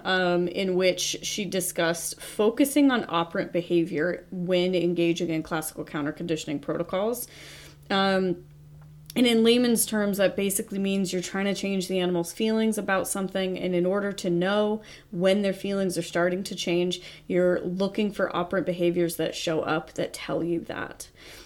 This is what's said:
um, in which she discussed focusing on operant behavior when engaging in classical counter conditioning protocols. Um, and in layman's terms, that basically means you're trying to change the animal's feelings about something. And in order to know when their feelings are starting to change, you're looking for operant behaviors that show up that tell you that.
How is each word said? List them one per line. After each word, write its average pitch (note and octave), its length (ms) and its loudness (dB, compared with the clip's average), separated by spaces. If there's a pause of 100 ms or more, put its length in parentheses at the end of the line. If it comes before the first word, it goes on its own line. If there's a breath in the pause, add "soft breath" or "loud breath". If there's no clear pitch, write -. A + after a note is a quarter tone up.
um, F3+ 460 2
in F#3+ 280 -2
which F3+ 440 0
she - 240 -4
discussed E3+ 800 -2
focusing C#4 680 4
on A#3+ 200 0
operant E3+ 420 -2
behavior E3+ 800 0
when F3+ 440 0
engaging E3+ 540 2
in D#3+ 140 -2
classical D#3 420 -6
counter D3+ 260 -4
conditioning D#3 480 -4
protocols. F#3 720 -4 (600 loud breath)
Um, F#3+ 540 2 (720)
and B3 120 4
in A3+ 180 6
layman's A#3 420 6
terms, G#3 320 0
that F#3+ 180 4
basically G3 420 -2
means G3 320 0
you're F3+ 120 -2
trying G3 240 -2
to G3+ 80 2
change F#3+ 340 -2
the F#3+ 120 0
animal's F3 340 0
feelings A3 420 2
about G3 320 0
something. F#3+ 500 -2
And F#3 160 -2
in F3 120 4
order G3+ 260 0
to F#3+ 160 -4
know G#3 540 2 (280 loud breath)
when F#3+ 300 4
their G3 140 0
feelings G3 420 -2
are E3+ 60 -4
starting F3+ 420 0
to G3 100 -8
change, F3+ 460 0 (260 loud breath)
you're F3+ 340 4
looking G3 520 -2
for - 240 -2
operant F3 300 0
behaviors F3 500 0
that - 180 -2
show D#3+ 260 -2
up - 340 -4
that - 180 -4
tell D#3+ 320 -4
you E3+ 200 -2
that. - 440 -10 (380 loud breath)